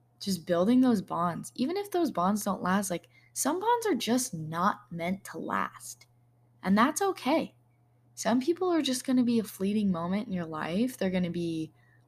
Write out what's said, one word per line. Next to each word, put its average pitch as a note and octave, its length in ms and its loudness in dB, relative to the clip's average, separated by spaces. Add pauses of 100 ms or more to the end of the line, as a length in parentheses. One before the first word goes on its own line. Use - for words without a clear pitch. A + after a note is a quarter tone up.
(200)
just F3+ 260 -4
building F#3 360 4
those A#3+ 200 4
bonds, E3 540 -4
even D4+ 220 -2
if G4+ 140 -6
those E4+ 200 2
bonds G3+ 320 0
don't G3 200 -2
last, G3 260 0
like, F3 180 -6 (260)
some D#4+ 260 -2
bonds A#4 260 2
are F#4+ 100 2
just A#3+ 380 0
not E3 560 -2
meant E3+ 360 -4
to - 120 -12
last. - 680 -6 (580)
And F#3+ 140 4
that's C4+ 240 4
okay. D#4 520 0 (600)
Some A#3+ 240 0
people E4+ 320 0
are E4 100 2
just B3+ 240 -2
gonna B3+ 180 2
be A#3 160 2
a G#3 40 2
fleeting G3+ 480 0
moment F3 360 -2
in F#3+ 60 -6
your F3 120 -4
life. D#3+ 520 -2
They're G3 120 0
gonna F3+ 200 0
be E3 420 -4 (360)